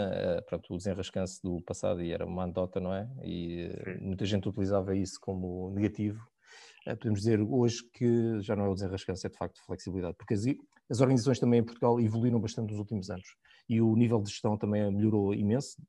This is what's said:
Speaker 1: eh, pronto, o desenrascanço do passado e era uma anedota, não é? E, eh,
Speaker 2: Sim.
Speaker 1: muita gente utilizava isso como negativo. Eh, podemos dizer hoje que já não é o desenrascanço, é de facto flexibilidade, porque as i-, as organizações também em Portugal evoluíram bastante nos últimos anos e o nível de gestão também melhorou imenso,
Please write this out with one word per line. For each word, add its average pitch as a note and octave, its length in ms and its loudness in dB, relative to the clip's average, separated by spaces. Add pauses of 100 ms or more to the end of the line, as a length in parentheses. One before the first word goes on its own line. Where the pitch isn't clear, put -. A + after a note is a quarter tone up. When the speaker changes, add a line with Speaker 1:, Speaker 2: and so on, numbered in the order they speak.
(120)
Speaker 1:
eh, F#2 300 0
pronto, - 300 -6
o - 40 -2
desenrascanço F#2+ 640 -4
do F2 200 -4
passado F#2 380 -2
e E2+ 120 -4
era F2 120 -4
uma F2+ 200 -4
anedota, F#2 340 -4
não F#2 160 -2
é? G#2 160 -6 (140)
E, E2+ 380 -6
eh, F#2 360 -10
Speaker 2:
Sim. F#2 60 -10
Speaker 1:
muita F#2+ 200 -4
gente G2 240 0
utilizava G2 460 0
isso F#2+ 260 -2
como F#2 520 -6
negativo. G#2 520 -2 (640)
Eh, - 80 -4
podemos G#2+ 240 -2
dizer G#2+ 220 4
hoje A#2 380 2 (140)
que A#2 500 2
já G#2+ 120 -2
não G2+ 120 2
é - 20 2
o G2 60 2
desenrascanço, F#2 520 -6
é - 40 -6
de - 60 -18
facto - 300 -8
flexibilidade, F2+ 500 -6
porque - 180 -6
as G#2 120 0
i-, C#3+ 100 0 (320)
as A#2+ 120 0
organizações C3 400 4
também A#2+ 180 6
em A#2 60 4
Portugal A#2+ 360 2
evoluíram A2+ 400 2
bastante A2 300 -4
nos G#2 80 -4
últimos G2+ 320 -4
anos F#2 160 -8 (420)
e A2+ 120 4
o A2+ 160 6
nível A#2 260 6
de G2+ 80 -6
gestão G#2+ 260 0
também G#2 360 2
melhorou G#2 420 4
imenso, A2 540 0